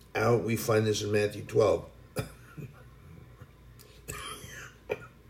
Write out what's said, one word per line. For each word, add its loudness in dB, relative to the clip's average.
out, 4
we 0
find 2
this 0
in -2
Matthew 0
twelve. 4
<coughs> -4